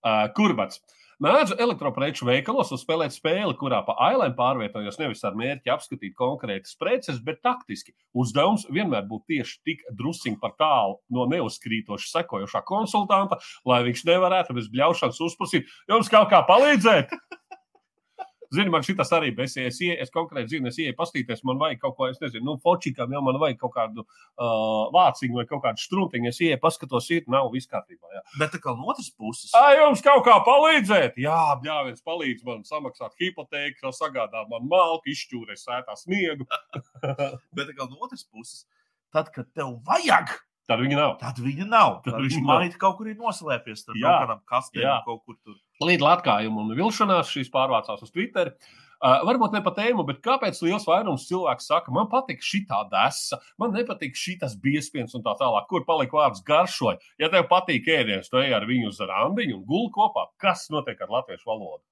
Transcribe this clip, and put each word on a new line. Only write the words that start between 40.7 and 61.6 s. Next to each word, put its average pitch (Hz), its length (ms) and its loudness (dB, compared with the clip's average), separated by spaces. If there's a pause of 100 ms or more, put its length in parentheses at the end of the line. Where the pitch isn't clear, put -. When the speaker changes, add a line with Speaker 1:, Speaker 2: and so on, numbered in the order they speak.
Speaker 1:
viņa 135 160 2
nav. 147 140 4 (100)
Speaker 2:
tad 123 160 -8
viņa 139 300 -4
nav. 214 220 6 (120)
Speaker 1:
Tad 120 140 -6
Speaker 2:
Tad 117 80 -2
viņš 135 160 -2
Speaker 1:
viņa 139 80 -2
nav. 143 100 6
Speaker 2:
maita 175 240 -2
kaut 190 160 2
kur 214 80 -10
ir 214 140 -10
noslēpies 151 640 -6
starp 110 160 -8
Speaker 1:
Jā. 120 100 0
Speaker 2:
kaut 160 140 6
kādām 113 160 -4 (100)
kastēm, 123 320 -4
Speaker 1:
Jā. 139 120 2 (100)
Speaker 2:
kaut 117 180 -8
kur 113 160 -20
tur. 104 220 -20 (260)
Speaker 1:
Līdz 165 240 2
atkājumu 110 540 2
un 110 100 -4
vilšanās 190 560 0
šīs 131 240 -8
pārvācās 120 480 0
uz 113 80 -20
Twitteri. 175 400 -4 (480)
Ā, 127 140 4 (160)
varbūt 247 260 2
ne 208 80 0
pa 190 160 0
tēmu, 220 300 0
bet 139 180 -8
kāpēc 226 400 0
liels 202 240 -2
vairums 190 400 0
cilvēku 175 320 -2
saka: 151 320 -2
"Man 208 160 0
patīk 254 320 -2
šitā 196 380 -4 (100)
desa, 123 480 0 (240)
man 220 160 -2
nepatīk 190 400 -8
šitas 175 400 -8
biespiens 139 560 -4
un 120 80 -10
tā 104 160 -2
tālāk." 117 320 0
Kur 170 160 -4
palika 165 320 0
vārds 120 240 2
garšoja? 151 560 0 (240)
Ja 160 80 0
tev 180 160 4
patīk 175 400 2
ēdiens, 113 480 -2
tu 127 80 4
ej 135 160 2
ar 101 80 -2
viņu 117 240 -2
uz 98 160 -14
randiņu 117 540 -2
un 95 100 -18
guli 202 240 -2
kopā. 208 320 0 (160)
Kas 185 320 0
notiek 127 260 -6
ar 98 140 -8
latviešu 104 320 -6
valodu? 104 460 -10